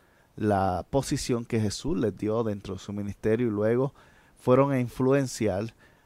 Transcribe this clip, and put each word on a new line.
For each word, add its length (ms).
la 520
posición 560
que 160
Jesús 380
les 180
dio 280
dentro 280
de 80
su 140
ministerio 540
y 20
luego 420
fueron 340
a 80
influenciar 960